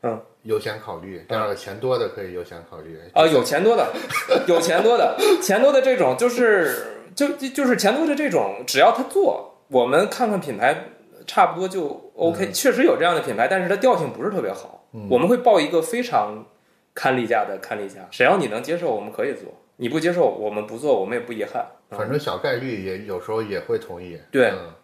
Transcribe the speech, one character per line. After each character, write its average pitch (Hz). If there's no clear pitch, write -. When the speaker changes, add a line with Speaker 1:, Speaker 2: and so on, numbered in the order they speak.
Speaker 1:
嗯。 113
Speaker 2:
优 110
先 107
考 92
虑。 92
Speaker 1:
嗯。 -
Speaker 2:
第 120
二 110
个， 101
钱 101
多 127
的 117
可 101
以 92
优 90
先 85
考 82
虑。 80
Speaker 1:
啊， 160
有 135
钱 143
多 226
的， -
<laughs> -
有 170
钱 170
多 226
的， -
钱 208
多 277
的 262
这 262
种 131
就 240
是， 226
就， 285
就， 269
就 269
是 247
钱 214
多 320
的 294
这 285
种， 107
只 131
要 208
他 254
做， -
我 123
们 156
看 240
看 202
品 135
牌 123
差 185
不 160
多 190
就 180
OK。 170
Speaker 2:
嗯。 170
Speaker 1:
确 -
实 254
有 330
这 147
样 175
的 151
品 117
牌， 117
但 190
是 180
它 196
调 208
性 151
不 113
是 202
特 180
别 101
好。 -
Speaker 2:
嗯。 104
Speaker 1:
我 123
们 156
会 247
报 240
一 147
个 165
非 233
常 110
看 131
例 117
价 110
的 98
看 104
例 98
价， 95
只 -
要 165
你 151
能 110
接 165
受， 160
我 101
们 107
可 110
以 131
做。 -
你 120
不 147
接 165
受， 170
我 104
们 104
不 113
做， 127
我 95
们 110
也 117
不 120
遗 107
憾。 113
嗯。 104
Speaker 2:
反 107
正 143
小 -
概 139
率 120
也 95
有 92
时 -
候 110
也 101
会 113
同 90
意。 87
Speaker 1:
对。 127
Speaker 2:
嗯。 87